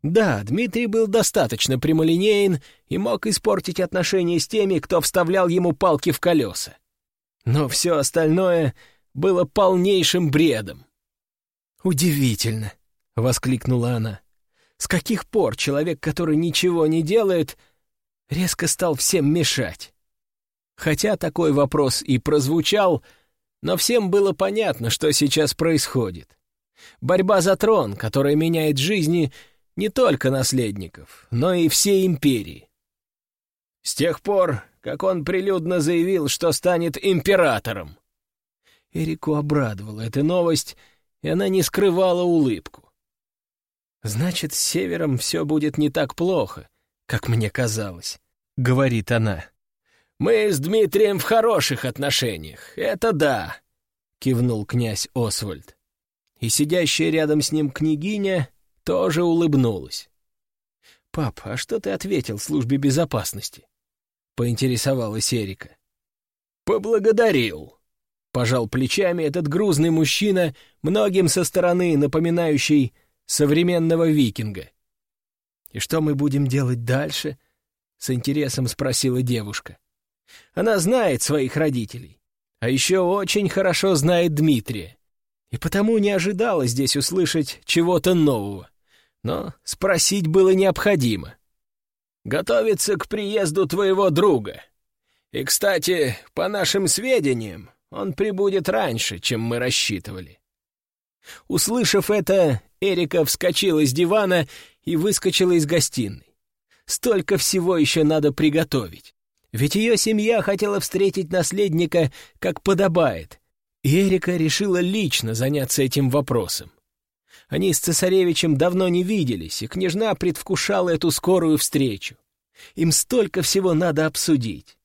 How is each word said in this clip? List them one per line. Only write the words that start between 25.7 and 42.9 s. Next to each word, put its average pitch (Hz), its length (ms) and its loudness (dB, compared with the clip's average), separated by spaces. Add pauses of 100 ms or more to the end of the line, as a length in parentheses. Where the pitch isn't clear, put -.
Борьба 185 400 2
за 185 160 2
трон, 175 400 2
которая 139 400 0
меняет 156 400 2
жизни — 160 560 0 (440)
не 202 140 -2
только 160 400 2
наследников, 107 1000 -4
но 147 240 0
и 170 140 2
всей 190 380 2
империи. 131 600 -2 (1120)
С - 120 -6
тех 160 260 -2
пор, 180 440 0 (160)
как 131 220 -8
он 185 220 0
прилюдно 180 560 0
заявил, 170 480 2
что 170 240 0
станет 170 500 0
императором. 135 920 0 (960)
Эрику 160 420 -4
обрадовала 113 640 -4
эта 113 220 -4
новость, 170 540 0 (460)
и - 60 -6
она 185 200 -2
не 185 140 2
скрывала 180 600 2
улыбку. 151 680 -2 (1120)